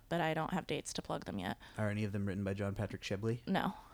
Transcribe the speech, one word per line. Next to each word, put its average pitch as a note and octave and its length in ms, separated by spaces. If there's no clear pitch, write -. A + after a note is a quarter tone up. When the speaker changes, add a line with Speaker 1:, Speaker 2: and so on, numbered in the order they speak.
Speaker 1:
but E3+ 120
I D#3+ 120
don't D#3 200
have F3+ 120
dates - 280
to - 100
plug D#3+ 220
them - 120
yet. F#2+ 200
Speaker 2:
Are G#2+ 120
any G#2 140
of G2+ 100
them G2+ 120
written G2 180
by F#2+ 100
John G2 200
Patrick G2+ 300
Shibley? A2+ 420
Speaker 1:
No. F#3+ 280